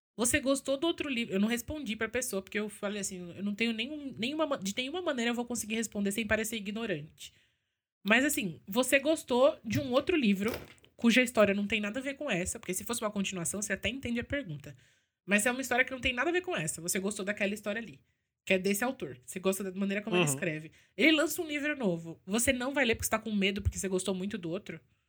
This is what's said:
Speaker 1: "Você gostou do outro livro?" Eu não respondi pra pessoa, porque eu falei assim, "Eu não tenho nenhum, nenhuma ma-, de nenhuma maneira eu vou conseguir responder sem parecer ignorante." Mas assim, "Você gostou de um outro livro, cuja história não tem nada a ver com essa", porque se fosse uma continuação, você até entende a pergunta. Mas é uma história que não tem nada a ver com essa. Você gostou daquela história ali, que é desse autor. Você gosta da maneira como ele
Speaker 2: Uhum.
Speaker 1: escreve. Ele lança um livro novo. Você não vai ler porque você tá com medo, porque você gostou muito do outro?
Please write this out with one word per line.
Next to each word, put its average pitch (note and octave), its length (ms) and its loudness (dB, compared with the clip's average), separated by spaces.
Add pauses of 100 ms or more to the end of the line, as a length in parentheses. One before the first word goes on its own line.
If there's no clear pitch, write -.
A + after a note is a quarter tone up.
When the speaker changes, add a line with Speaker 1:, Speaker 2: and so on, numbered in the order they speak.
(180)
Speaker 1:
"Você A#3+ 240 2
gostou C4+ 360 0
do C4 100 -2
outro - 220 -2
livro?" A#3 240 -2
Eu F#3+ 60 4
não G#3 80 6
respondi A#3+ 480 -4
pra A3 140 -2
pessoa, A3+ 320 -4
porque G#3 180 -6
eu G#3+ 100 -2
falei G#3 320 -6
assim, F#3+ 160 -6 (200)
"Eu F#3 60 -6
não G3+ 120 -2
tenho A3+ 160 2
nenhum, C4+ 460 -6
nenhuma D4+ 280 0
ma-, C#4+ 120 -2
de G3 180 -4
nenhuma C#4 260 -4
maneira B3 300 0
eu A#3+ 40 0
vou A#3+ 100 -2
conseguir A3+ 300 -4
responder G#3+ 360 -2
sem G#3 160 -2
parecer A3 300 0
ignorante." G3+ 760 -6 (720)
Mas A#3 220 6
assim, A#3 420 -2
"Você B3+ 320 4
gostou C#4 640 4
de G#3+ 160 0
um C#4 120 -2
outro D4 260 4
livro, G3+ 340 4 (440)
cuja A#3 280 6
história G#3+ 300 6
não G3+ 140 0
tem A3 140 0
nada G#3 180 -4
a C4 40 -8
ver C#4 120 -6
com C#4 140 -6
essa", F#3 300 -2
porque - 160 -6
se - 80 -6
fosse A#3 180 -4
uma G#3+ 100 0
continuação, F#3+ 500 -4
você G3+ 120 -2
até F#3+ 160 -4
entende A#3+ 300 -4
a A#3+ 40 -4
pergunta. G3+ 520 -8 (500)
Mas G#3 200 4
é B3 60 4
uma B3+ 100 -4
história B3+ 240 2
que B3+ 60 -8
não C4 100 -8
tem C4 120 0
nada B3+ 160 0
a E4+ 40 0
ver F4+ 80 2
com F4+ 140 -4
essa. D#3+ 260 -4
Você F3 180 -2
gostou G3+ 240 -4
daquela G3+ 300 -2
história G#3+ 260 -6
ali, A3 200 -14 (440)
que - 120 2
é - 20 2
desse G3 260 2
autor. D3+ 400 -4
Você - 160 -12
gosta F#3+ 240 0
da F#3+ 80 -4
maneira G3 300 -2
como G#3 140 -2
ele F3+ 80 6
Speaker 2:
Uhum. D3+ 60 4
Speaker 1:
escreve. D#3 420 -4 (260)
Ele C#4+ 140 8
lança D#4 300 2
um D#4+ 60 -4
livro D4 280 -2
novo. E3+ 500 -2
Você A#3 260 2
não B3+ 220 -2
vai C#4 120 2
ler A3+ 100 2
porque - 100 -6
você - 60 0
tá A3 80 2
com A3 120 -6
medo, G3+ 300 0
porque G3+ 160 -2
você F#3+ 100 -4
gostou F#3+ 280 -2
muito F#3+ 220 -6
do E3+ 120 -8
outro? E3+ 300 -8 (300)